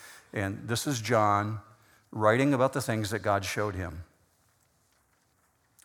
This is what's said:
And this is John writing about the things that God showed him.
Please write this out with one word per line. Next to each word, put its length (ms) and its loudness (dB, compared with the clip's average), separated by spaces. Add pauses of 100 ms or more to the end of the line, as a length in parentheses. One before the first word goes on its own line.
(340)
And 340 -4
this 180 -4
is 140 -2
John 600 2 (500)
writing 420 4
about 200 2
the 80 -2
things 300 -2
that 80 -2
God 260 0
showed 300 -4
him. 280 -8 (1800)